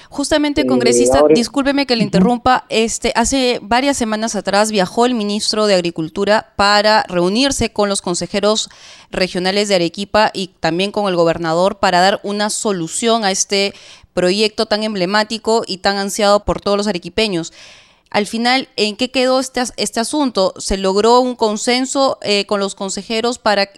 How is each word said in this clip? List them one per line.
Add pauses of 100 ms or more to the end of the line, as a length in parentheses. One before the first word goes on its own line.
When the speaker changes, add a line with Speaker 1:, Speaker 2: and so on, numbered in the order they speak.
Speaker 1:
Justamente,
Speaker 2:
Eh,
Speaker 1:
congresista,
Speaker 2:
ahora
Speaker 1:
discúlpeme
que
le
Speaker 2:
Ujú.
Speaker 1:
interrumpa,
este,
hace
varias
semanas
atrás
viajó
el
ministro
de
Agricultura (100)
para
reunirse
con
los
consejeros (400)
regionales
de
Arequipa
y (100)
también
con
el
gobernador
para
dar
una
solución
a
este (420)
proyecto
tan
emblemático
y
tan
ansiado
por
todos
los
arequipeños. (580)
Al
final,
¿en
qué
quedó
este
as-,
este
asunto?
¿Se
logró
un
consenso,
eh,
con
los
consejeros
para, (140)